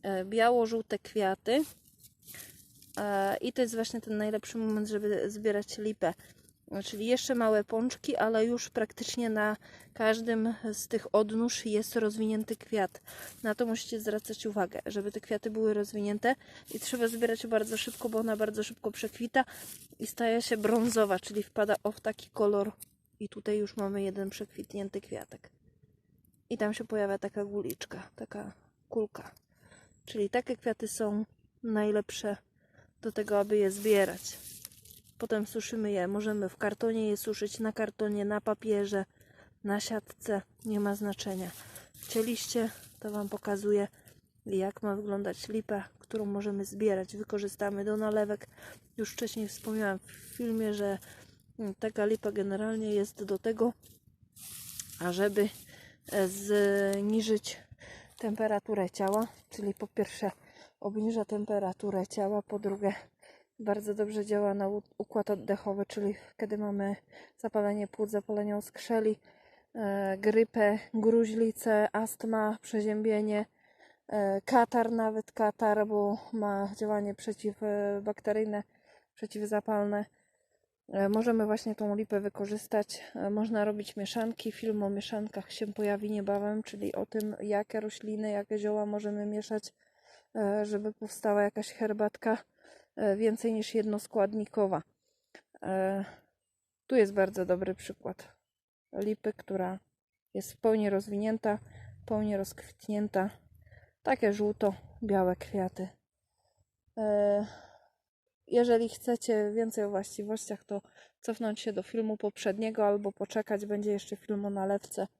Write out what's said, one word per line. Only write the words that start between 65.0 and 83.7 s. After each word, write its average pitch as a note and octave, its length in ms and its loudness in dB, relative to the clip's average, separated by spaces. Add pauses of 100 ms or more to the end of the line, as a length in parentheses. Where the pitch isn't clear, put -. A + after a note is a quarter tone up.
oddechowy, G3 560 -2
czyli G3+ 280 -2 (220)
kiedy G#3 220 -4
mamy G3+ 380 -2 (420)
zapalenie G#3 500 0
płuc, G#3+ 220 -4
zapalenie G#3 460 -2
oskrzeli, A3 600 0 (560)
e, G3 440 -2
grypę, G#3+ 600 6 (160)
gruźlicę, A3 1000 4
astma, A3 680 0
przeziębienie, G#3+ 840 2 (640)
e, G3 360 2
katar, A#3 480 4
nawet A3 400 0
katar, G#3+ 540 4
bo G#3 320 2 (140)
ma G3+ 440 0
działanie G#3 380 0
przeciwbakteryjne, G#3 1500 -2 (520)
przeciwzapalne. G#3 880 -2 (840)
E, G3 200 2
możemy A3+ 380 4
właśnie G#3+ 280 0
tą G#3 220 0
lipę G#3 240 0
wykorzystać. G#3 840 -2 (120)
E, G3+ 160 -2
można G#3+ 340 0
robić G#3 320 -2